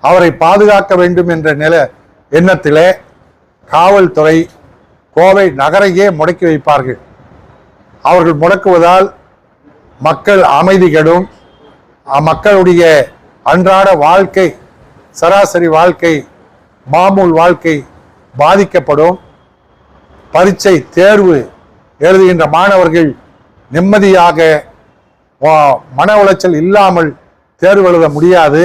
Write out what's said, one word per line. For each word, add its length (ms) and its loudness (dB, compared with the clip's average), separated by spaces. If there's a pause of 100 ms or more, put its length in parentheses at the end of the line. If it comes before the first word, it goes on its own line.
அவரை 280 2 (100)
பாதுகாக்க 600 0
வேண்டும் 320 -2
என்ற 220 -4
நிலை, 280 -2 (500)
எண்ணத்திலே 540 0 (800)
காவல்துறை 640 0 (840)
கோவை 280 2 (160)
நகரையே 500 0
முடக்கி 360 -6
வைப்பார்கள். 520 -4 (1040)
அவர்கள் 380 0
முடக்குவதால் 640 0 (920)
மக்கள் 420 -2 (140)
அமைதி 340 2
கெடும். 360 0 (800)
அ-, 160 -4
மக்களுடைய 600 0 (640)
அன்றாட 500 0
வாழ்க்கை, 520 0 (720)
சராசரி 560 0
வாழ்க்கை, 380 0 (720)
மாமூல் 520 0
வாழ்க்கை 380 -2 (580)
பாதிக்கப்படும். 840 0 (1160)
பரீட்சை 440 0 (220)
தேர்வு 400 2 (640)
எழுதுகின்ற 500 2
மாணவர்கள் 600 0 (600)
நிம்மதியாக, 680 0 (1000)
வா-, 360 2 (180)
மன 140 -2 (100)
உளைச்சல் 420 0
இல்லாமல் 480 0 (540)
தேர்வு 260 2
எழுத 200 2
முடியாது. 560 0